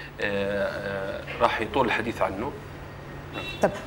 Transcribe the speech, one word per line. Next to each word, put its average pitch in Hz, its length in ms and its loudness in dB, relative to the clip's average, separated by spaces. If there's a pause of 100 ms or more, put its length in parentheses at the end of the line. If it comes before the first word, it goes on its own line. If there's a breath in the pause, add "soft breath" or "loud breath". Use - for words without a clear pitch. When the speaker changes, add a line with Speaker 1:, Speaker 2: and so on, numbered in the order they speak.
(200 loud breath)
Speaker 1:
آه، 101 460 2
آه، 98 540 -2 (200)
راح 117 200 6
يطول 120 260 2
الحديث 107 360 0
عنه. 98 300 0 (1120)
Speaker 2:
طب 196 80 8 (160)